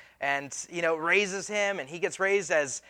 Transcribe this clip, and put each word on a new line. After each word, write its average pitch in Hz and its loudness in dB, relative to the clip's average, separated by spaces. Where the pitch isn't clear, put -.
and, 139 -2
you 170 -4
know, 165 4
raises 185 2
him, 202 0
and 139 -6
he 165 -10
gets 170 -2
raised 190 2
as, 147 0